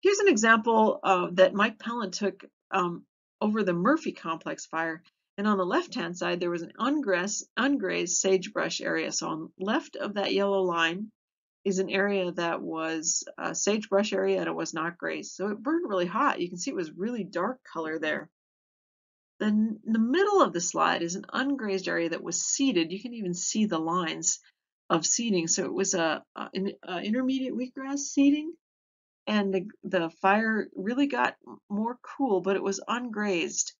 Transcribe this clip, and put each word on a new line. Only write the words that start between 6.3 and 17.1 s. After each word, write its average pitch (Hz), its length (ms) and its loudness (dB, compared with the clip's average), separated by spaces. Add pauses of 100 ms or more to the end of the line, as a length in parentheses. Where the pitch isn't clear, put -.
there 175 100 -2
was 175 120 -4
an - 180 -12
ungrass-, 208 640 0 (140)
ungrazed 185 600 0
sagebrush 180 640 0
area. 160 300 -2
So 165 160 -4
on 160 300 -8
left 226 380 -2
of 208 200 -6
that 196 180 0
yellow 196 280 2
line 175 500 0 (540)
is 185 140 2
an 190 100 0
area 196 420 2
that 170 300 -2
was 160 640 -4 (140)
a 165 160 -4
sagebrush 208 600 0
area 190 260 2
and 165 80 -2
it 165 80 -2
was 160 180 -6
not 165 240 -4
grazed. 160 340 -6
So 185 160 -6
it 214 140 -6
burned 320 280 0
really 185 160 0
hot. 226 360 0
You 175 80 -2
can 180 80 -10
see 269 140 -4
it - 40 -4
was 165 160 -4
really 202 320 -4